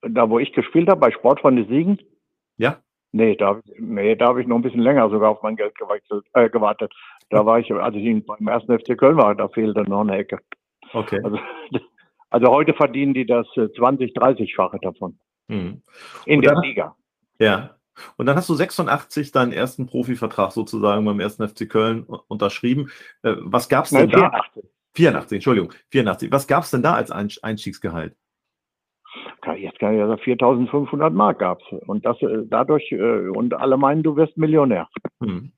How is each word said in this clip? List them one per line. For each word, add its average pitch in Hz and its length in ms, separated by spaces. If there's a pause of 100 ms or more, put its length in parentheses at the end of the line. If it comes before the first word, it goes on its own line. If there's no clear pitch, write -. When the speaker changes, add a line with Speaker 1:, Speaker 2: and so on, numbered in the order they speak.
Speaker 1:
Da, 117 220
wo 117 80
ich 131 160
gespielt - 340
habe, 190 120
bei 135 120
Sportfreunde 127 540
Siegen? 165 320 (600)
Speaker 2:
Ja. 131 200 (340)
Speaker 1:
Nee, 107 240
da 101 120
hab 104 180
ich, 104 140
nee, 110 360
da 120 120
hab 123 100
ich 123 80
noch 120 120
ein 120 40
bisschen 120 200
länger 123 280
sogar 107 220
auf 107 100
mein 110 140
Geld 107 240
gewechselt, 104 540
äh, 117 140
gewartet. 107 460 (380)
Da 107 120
war 113 140
ich, 117 160
als 101 220
ich 104 80
in, 110 200
beim 107 240
ersten 113 240
F 117 120
C 123 120
Köln 139 220
war, 107 160
da 101 140
fehlte 107 420
noch 101 120
eine 104 140
Ecke. 101 220 (560)
Speaker 2:
Okay. 104 300
Speaker 1:
Also, 104 160 (320)
<laughs> - 80 (500)
also 120 220
heute 151 240
verdienen 139 400
die 127 100
das, 117 220 (100)
äh, 110 140
zwanzig, 127 420
dreißigfache 113 680
davon. - 380 (300)
Speaker 2:
Mhm. 98 340 (460)
Speaker 1:
In 151 100
Speaker 2:
Und 139 80
Speaker 1:
der 143 80
Speaker 2:
dann 143 80
Speaker 1:
Liga. 107 340 (440)
Speaker 2:
Ja. 107 320 (460)
Und 120 100
dann 139 80
hast 180 120
du 175 60
sechsundachtzig 147 760
deinen 123 220
ersten 127 340
Profivertrag 117 640
sozusagen 104 520
beim 104 160
ersten 104 220
F 104 140
C 113 100
Köln 113 420
u-, 113 200
unterschrieben. 120 640 (320)
Äh, 107 160
was 113 300
gab's 131 220
Speaker 1:
Nein, - 120
Speaker 2:
denn 107 80
da? - 60
Speaker 1:
vierundachtzig. - 460 (300)
Speaker 2:
Vierundachtzig, 127 440
Entschuldigung, 101 360 (160)
vierundachtzig. 110 420
Was 139 140
gab's 156 240
denn 123 140
da 160 100
als 113 160
Einsch-, 101 320
Einstiegsgehalt? 95 720 (1300)
Speaker 1:
Kann, 80 160
jetzt 95 220
kann 107 140
ich 110 60
ja 104 80
sagen, 107 140
viertausendfünfhundert 131 920
Mark 202 260
gab's. 90 240 (220)
Und 104 200
das, 117 160
äh, 113 240
dadurch, 127 460
äh, 104 380
und 113 240
alle 131 240
meinen, 143 260
du 156 120
wirst 156 220
Millionär. 143 520 (320)
Speaker 2:
Hm. 107 360